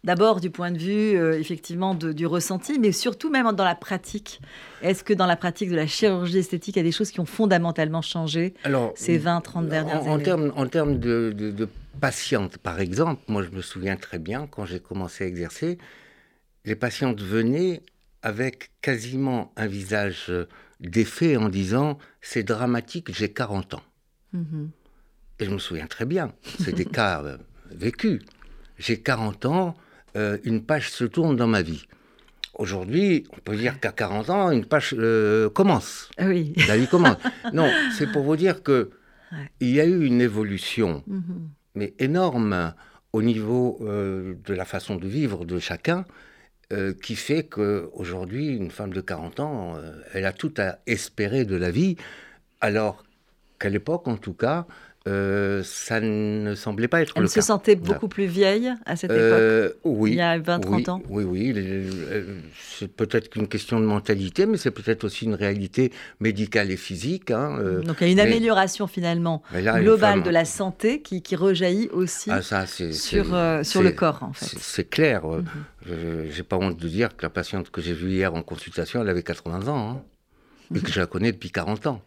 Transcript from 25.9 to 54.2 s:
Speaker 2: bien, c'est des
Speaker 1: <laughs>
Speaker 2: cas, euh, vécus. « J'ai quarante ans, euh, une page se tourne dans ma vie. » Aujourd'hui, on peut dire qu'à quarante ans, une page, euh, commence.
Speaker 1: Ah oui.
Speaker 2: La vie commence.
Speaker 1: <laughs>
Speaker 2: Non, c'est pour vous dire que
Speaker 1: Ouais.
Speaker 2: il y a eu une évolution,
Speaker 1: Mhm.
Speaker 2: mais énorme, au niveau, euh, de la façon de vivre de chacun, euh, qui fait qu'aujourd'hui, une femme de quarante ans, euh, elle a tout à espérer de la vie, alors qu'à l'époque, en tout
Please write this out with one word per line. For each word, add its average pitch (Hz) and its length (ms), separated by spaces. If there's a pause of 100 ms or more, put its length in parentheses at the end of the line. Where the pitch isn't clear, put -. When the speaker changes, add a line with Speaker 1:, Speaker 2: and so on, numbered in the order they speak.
Speaker 2:
bien, 156 280 (260)
c'est 151 160
des 90 100
Speaker 1:
<laughs> - 140
Speaker 2:
cas, 92 240
euh, 69 140 (340)
vécus. « 120 480 (580)
J'ai 113 220
quarante 110 460
ans, 170 300 (400)
euh, 104 280
une 110 200
page 151 280
se - 140
tourne 160 300
dans 117 120
ma 107 160
vie. » 80 220 (680)
Aujourd'hui, 110 800
on - 60
peut - 160
dire 120 240
qu'à 101 120
quarante 104 380
ans, 185 220
une 120 140
page, 147 320
euh, 110 520
commence. - 680
Speaker 1:
Ah 185 100
oui. 165 260 (140)
Speaker 2:
La 107 100
vie 123 100
commence. 175 300 (160)
Speaker 1:
<laughs> 233 200
Speaker 2:
Non, 165 160 (280)
c'est 202 140
pour 147 120
vous 151 120
dire 180 280
que 120 280 (400)
Speaker 1:
Ouais. 147 180 (120)
Speaker 2:
il 127 100
y 143 100
a 156 40
eu 170 200
une 123 160
évolution, 101 840
Speaker 1:
Mhm. 196 160 (500)
Speaker 2:
mais 101 240
énorme, 123 800 (380)
au 110 100
niveau, 117 580
euh, 98 540 (100)
de 101 80
la 92 120
façon 98 320
de 87 100
vivre 107 380
de 90 120
chacun, 165 480 (680)
euh, 98 220
qui 101 220
fait 151 280
qu'aujourd'hui, 101 1120
une 95 140
femme 104 240
de 95 80
quarante 85 380
ans, 120 380
euh, 78 160 (200)
elle 95 120
a 95 80
tout - 260
à 95 260
espérer 113 600
de 98 100
la 90 160
vie, 165 240 (680)
alors 107 420 (540)
qu'à 104 120
l'époque, 147 380
en 117 100
tout 101 160